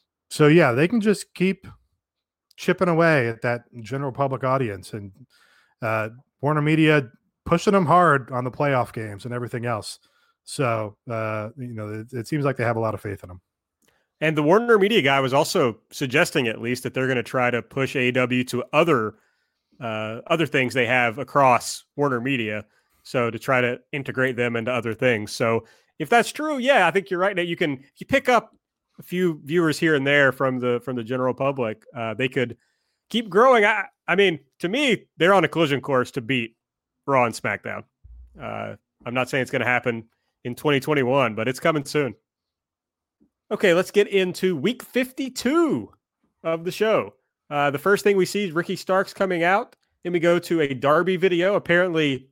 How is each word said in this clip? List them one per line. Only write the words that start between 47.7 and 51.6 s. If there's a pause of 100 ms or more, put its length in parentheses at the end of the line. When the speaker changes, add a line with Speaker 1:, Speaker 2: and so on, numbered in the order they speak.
Speaker 2:
the
first
thing
we
see
is
Ricky
Starks
coming
out. (260)
Then
we
go
to
a
Darby
video.
Apparently,